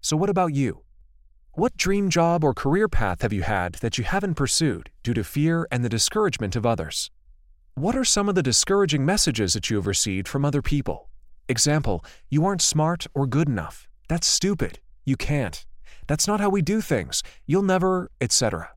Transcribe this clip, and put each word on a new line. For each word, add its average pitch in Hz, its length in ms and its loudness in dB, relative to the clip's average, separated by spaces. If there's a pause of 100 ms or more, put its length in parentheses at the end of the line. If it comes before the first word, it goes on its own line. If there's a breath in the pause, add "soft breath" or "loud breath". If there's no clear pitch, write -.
So - 140 -2
what 190 140 0
about 180 240 0
you? 135 280 0 (720)
What 226 220 -2
dream 196 320 0
job 170 340 2
or 139 100 4
career 190 340 2
path 95 340 2
have 104 120 0
you 92 100 -2
had 90 320 -2
that - 220 -4
you 117 60 -2
haven't 190 320 -2
pursued 135 540 0 (140)
due 120 100 -2
to 113 100 0
fear 165 460 0
and 123 140 -2
the 120 60 0
discouragement 117 680 -2
of 110 100 -2
others? 98 460 -2 (640)
What 175 200 -2
are - 100 0
some 202 240 2
of 190 60 0
the 151 80 4
discouraging 156 600 2
messages 110 480 2
that 104 160 -4
you 110 80 2
have 98 100 0
received 95 400 -2
from 139 180 -2
other 143 160 0
people? - 480 -2 (380)
Example, 127 560 2 (260 loud breath)
"You 151 160 2
aren't 196 160 0
smart 156 520 0
or 139 140 0
good 143 200 2
enough. 98 400 -4 (200)
That's 165 180 -2
stupid. 180 540 0 (260)
You 135 120 2
can't. 135 480 -2 (420 soft breath)
That's 151 200 0
not 208 120 0
how 202 100 2
we 196 120 2
do 202 200 2
things. 98 400 -2 (240 loud breath)
You'll 180 160 2
never," 185 480 2 (120)
et 120 100 0
cetera. 92 440 0